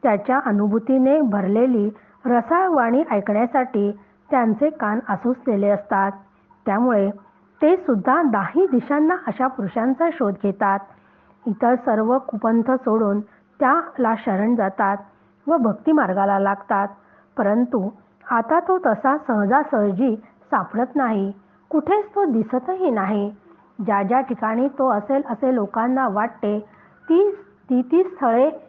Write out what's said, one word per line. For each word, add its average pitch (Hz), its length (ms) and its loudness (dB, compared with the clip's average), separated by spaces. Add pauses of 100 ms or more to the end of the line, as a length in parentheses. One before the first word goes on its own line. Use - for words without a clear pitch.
त्याच्या 233 440 0
अनुभूतीने 226 720 2
भरलेली 214 680 0 (360)
रसाळवाणी 254 840 0
ऐकण्यासाठी 214 800 0 (400)
त्यांचे 247 400 2
कान 226 280 -4 (100)
आसुसलेले 208 600 -2
असतात. 202 440 0 (540)
त्यामुळे 208 440 2 (520)
ते 330 140 6
सुद्धा 269 460 0
दाही 240 440 0
दिशांना 294 500 0 (100)
अशा 254 200 -2
पुरुषांचा 254 680 -2
शोध 220 300 -2
घेतात. 196 360 0 (680)
इतर 240 280 2
सर्व 233 440 0
कुपंथ 226 520 0
सोडून 220 500 0 (400)
त्याला 269 580 2
शरण 214 360 0
जातात 202 420 0 (500)
व 311 100 2
भक्तिमार्गाला 202 800 2
लागतात, 196 500 -2 (480)
परंतु 226 520 0 (420)
आता 320 300 0
तो 370 260 0
तसा 262 320 0
सहजासहजी 220 1000 0 (340)
सापडत 240 460 -2
नाही, 214 360 -2 (380)
कुठेच 339 340 0 (100)
तो 403 100 2
दिसतही 269 680 -2
नाही. 208 420 -2 (540)
ज्या 202 160 0
ज्या 233 180 2
ठिकाणी 240 480 -2
तो 269 200 -2
असेल 240 420 0
असे 254 240 0
लोकांना 240 540 -2
वाटते, 208 500 -4 (500)
ती, 381 220 4 (400)
ती, 247 120 2
ती 320 220 2
स्थळे 269 460 2 (180)